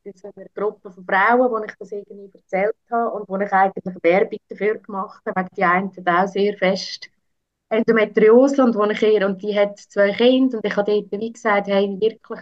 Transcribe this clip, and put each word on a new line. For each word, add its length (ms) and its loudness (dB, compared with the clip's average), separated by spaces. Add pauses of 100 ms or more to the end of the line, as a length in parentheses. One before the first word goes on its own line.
in 120 -18
so 200 -20
einer 200 -20
Gruppe 360 -6
von 140 -20
Frauen, 460 2
wo 120 -4
ich 140 -12
das 140 -16
irgendwie 420 -14
erzählt 420 -4 (140)
habe 220 -2
und 180 -10
wo 80 -4
ich 140 -4
eigentlich 520 0
Werbung 440 2
dafür 320 -4
gemacht 460 -12
habe, 160 -6
weil 160 -6
die 80 0
eine 260 0
hat 160 -8
auch 240 0
sehr 260 -2
fest 520 -4 (600)
Endometriose 920 4
und 120 2
wo 100 0
ich 160 -2
ihr, 240 2
und 160 -4
die 160 -4
hat 220 0
zwei 340 0
Kinder 440 2
und 80 -8
ich 100 -2
habe 160 0
dort 300 -2
wie 120 -8
gesagt, 340 -2
hey, 340 0
wirklich, 400 -4